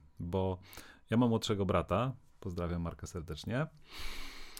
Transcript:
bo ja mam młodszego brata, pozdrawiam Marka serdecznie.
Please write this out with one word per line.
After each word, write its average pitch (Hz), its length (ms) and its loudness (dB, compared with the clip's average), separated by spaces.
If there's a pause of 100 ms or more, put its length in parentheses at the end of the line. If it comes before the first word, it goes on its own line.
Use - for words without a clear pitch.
(200)
bo 92 380 0 (520)
ja 113 60 4
mam 120 120 8
młodszego 110 380 2
brata, 95 460 4 (280)
pozdrawiam 87 420 -2
Marka 85 240 -4
serdecznie. 101 600 -4 (920)